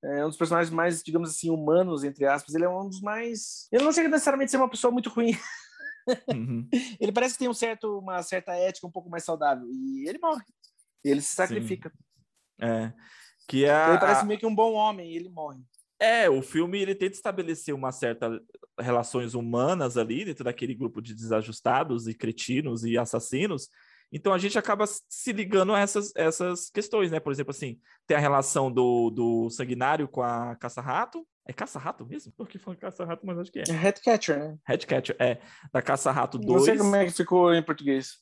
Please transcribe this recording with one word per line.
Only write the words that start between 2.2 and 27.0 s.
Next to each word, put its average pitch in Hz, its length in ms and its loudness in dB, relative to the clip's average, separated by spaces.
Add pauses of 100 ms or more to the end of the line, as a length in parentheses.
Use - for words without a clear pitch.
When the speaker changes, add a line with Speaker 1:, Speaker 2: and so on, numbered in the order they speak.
Speaker 1:
aspas, 143 280 0
ele 165 120 2
é 180 40 2
um 190 200 -4
dos 190 120 -12
mais, 220 720 -8
ele 247 140 6
não 311 80 4
chega 330 160 4
necessariamente 277 400 2
a - 20 -2
ser 269 60 2
uma 247 120 4
pessoa 247 220 0
muito 240 180 -2
ruim. 233 220 2
<laughs> - 360 -6 (680)
Speaker 2:
Uhum. 120 360 -4 (320)
Speaker 1:
Ele 214 100 0
parece 240 220 2
que - 60 -10
tem 247 100 0
um 240 40 -2
certo, 220 460 -4
uma 185 240 -6
certa 180 320 -6
ética 185 320 -2
um 170 40 -12
pouco 175 180 -12
mais 170 160 -8
saudável, 143 440 0
e 135 380 -6
ele 208 120 -6
morre, 311 220 -2 (640)
ele 143 160 2
se 143 120 -6
Speaker 2:
Sim. - 40 -6
Speaker 1:
sacrifica. 185 560 -4 (720)
Speaker 2:
É, 113 320 -2 (520)
que 135 200 2
é 156 240 6
Speaker 1:
Ele 175 100 6
parece 135 220 4
Speaker 2:
a - 20 2
Speaker 1:
meio 208 160 -2
que 226 60 -6
um 220 100 0
bom 220 160 4
homem, 208 400 -2
e 165 60 -8
ele 175 100 -10
morre. 151 320 -12 (400)
Speaker 2:
É, 220 300 6
o 135 120 4
filme, 175 380 -2
ele 196 160 0
tenta 196 200 -2
estabelecer 165 600 -6
uma 135 160 -4
certa 117 500 -4 (380)
relações 120 540 -2
humanas 123 640 0
ali 117 260 -2
dentro 147 220 -8
daquele 123 300 -4
grupo 110 260 -6
de 117 120 -12
desajustados 113 920 0
e 113 60 -6
cretinos 117 720 -4
e 117 120 2
assassinos. 131 680 -2 (420)
Então, 151 220 -2
a 190 60 4
gente 202 200 0
acaba 214 280 0
s-, 202 240 -8
se - 240 -6
ligando 196 420 2
a 202 60 4
essas, 202 340 -2
essas 175 540 0
questões, 208 420 0